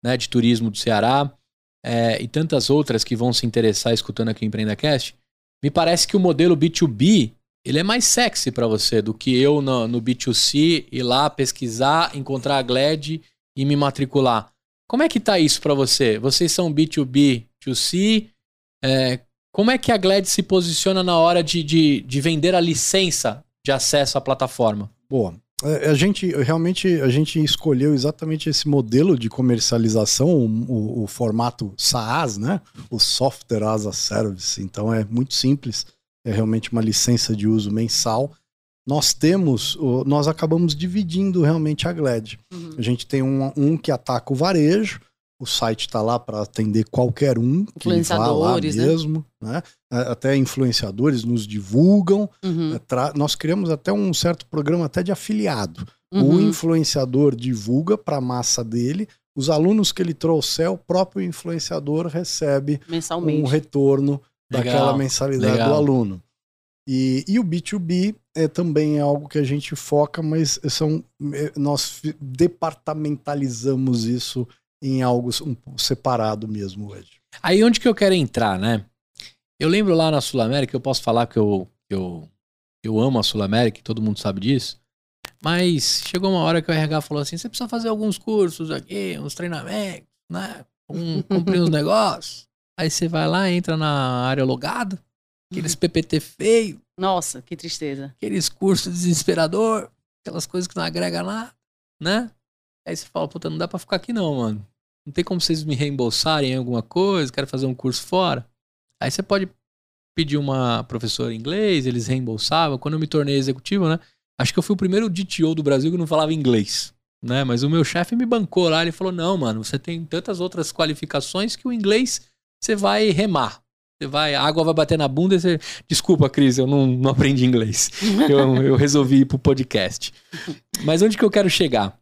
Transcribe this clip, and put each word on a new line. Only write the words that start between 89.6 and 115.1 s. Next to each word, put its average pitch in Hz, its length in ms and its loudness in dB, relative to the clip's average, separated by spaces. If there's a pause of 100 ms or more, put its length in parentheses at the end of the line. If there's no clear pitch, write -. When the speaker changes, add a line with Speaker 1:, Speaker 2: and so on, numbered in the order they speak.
Speaker 1:
né? 180 320 -10 (240)
Um, 165 360 -6
comprei 185 360 0
uns 165 100 4
<laughs> - 20 2
negócios." 170 720 0 (320)
Aí 160 120 -2
você 170 180 -2
vai 160 200 0
lá, 185 220 0
entra 175 280 -2
na 135 480 -2
área 135 180 0
logada, 170 560 -4 (520)
aqueles 170 220 -6
Speaker 3:
Uhum. - 60 -8
Speaker 1:
P 170 100 0
P 165 140 -2
T 160 160 -2
feio. 220 600 0 (180)
Speaker 3:
Nossa, 180 420 -2
que - 140 -12
tristeza. 139 640 -10
Speaker 1:
Aqueles 196 320 -4
cursos 190 420 0
desesperador, 175 1000 0 (320)
aquelas 170 240 -10
coisas 180 220 -6
que - 80 -14
não 175 80 -4
agrega 170 400 -4
nada, 220 300 -8 (480)
né? 214 280 -2 (580)
Aí 170 80 -8
você - 100 -14
fala, 165 220 -6
"Puta, 165 220 -10
não 160 80 -8
dá 170 100 -4
pra 185 120 -8
ficar - 160 -6
aqui 190 160 -6
não, 175 240 -2
mano. 107 300 -4 (400)
Não 143 80 -14
tem 175 100 -2
como 180 160 -2
vocês 160 240 -2
me 151 120 -2
reembolsarem 139 800 0
alguma 123 260 -2
coisa, 175 500 0
quero 135 160 -4
fazer 135 180 -4
um 131 100 -2
curso 127 280 -4
fora." 165 420 -2 (560)
Aí 131 100 -2
você - 100 -6
pode 196 260 -2 (720)
pedir 147 200 0
uma 131 480 0
professora 120 480 -6
em 113 40 -8
inglês, 165 480 -2
eles 120 220 -2
reembolsavam. 131 720 -2
Quando 151 180 -4
eu 156 40 -2
me 156 80 -2
tornei 143 280 0
executivo, 139 520 0
né? 156 120 0 (380)
Acho 123 140 0
que - 80 0
eu 165 40 -2
fui 208 100 0
o 190 40 0
primeiro 196 320 0
D 180 140 -4